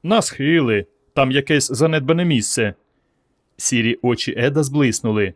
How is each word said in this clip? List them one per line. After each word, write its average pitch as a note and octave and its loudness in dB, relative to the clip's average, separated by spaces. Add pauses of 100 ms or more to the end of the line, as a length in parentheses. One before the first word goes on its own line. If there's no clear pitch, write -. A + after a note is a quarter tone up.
«На G#3 2
схили, C3+ 0 (280)
там C3 2
якесь C#3 0
занедбане D#3+ 0
місце». A2+ 0 (840)
Сірі A#2 0
очі A#2+ -2
Еда C#3+ 0
зблиснули. A2+ 0